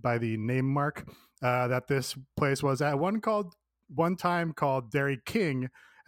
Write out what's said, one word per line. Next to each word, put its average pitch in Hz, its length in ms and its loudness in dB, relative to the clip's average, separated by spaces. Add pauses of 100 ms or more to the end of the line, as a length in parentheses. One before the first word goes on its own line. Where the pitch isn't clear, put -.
by 120 160 2
the 113 200 -2
name 127 340 0
mark, 143 360 -2 (340)
uh, 123 260 2
that 123 200 -2
this 135 280 -2 (220)
place 139 260 2
was 135 180 2
at 147 180 0
one 196 220 0
called, 208 340 -2 (380)
one 170 220 2
time 170 380 0
called 131 380 0
Dairy 139 340 0
King, 135 440 0 (380)